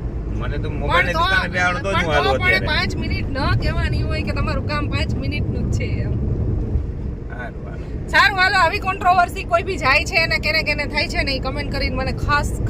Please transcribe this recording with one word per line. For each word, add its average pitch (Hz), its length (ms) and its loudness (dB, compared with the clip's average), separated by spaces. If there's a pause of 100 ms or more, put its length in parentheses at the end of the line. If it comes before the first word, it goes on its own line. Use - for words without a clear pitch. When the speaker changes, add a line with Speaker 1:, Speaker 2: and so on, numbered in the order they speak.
(380)
Speaker 1:
મને - 200 -2
તો 156 120 -2
મોબાઈલની 294 420 0
Speaker 2:
પણ 214 80 0
તો, 339 40 2
Speaker 1:
દુકાને - 280 2
બેહાડો 180 260 0
તો 190 140 -2
જ - 40 2
હું - 80 0
Speaker 2:
પણ 165 60 -2
Speaker 1:
હાલું - 220 2
Speaker 2:
તો 262 60 2
પણ 359 80 0
Speaker 1:
અત્યારે. 381 200 4
Speaker 2:
પાંચ 339 300 0
મિનિટ 339 340 -2
ન 285 300 0
કહેવાની 311 420 0
હોય 208 200 -2
કે 208 100 -4
તમારું 208 360 -2
કામ 196 200 -2
પાંચ - 260 0
મિનિટનું - 560 -2
જ - 40 0
છે - 100 0
એમ. - 260 -2
Speaker 1:
હારું, - 1500 -2
હારું. - 440 -8
Speaker 2:
સારું, 381 300 4
હાલો, 381 180 4
આવી 370 220 4
કોન્ટ્રોવર્સી 370 640 2
કોઈ 349 180 2
બી 370 140 -4
જાય 294 280 2
છે 359 120 -2
અને 320 220 2
કેને 311 240 0
કેને 294 240 -2
થાય 294 220 -2
છે 349 140 -2
ને, 277 100 0
ઈ 262 60 -2
કમેન્ટ 220 340 -4
કરીને 277 240 -2
મને 262 160 -2
ખાસ, - 580 0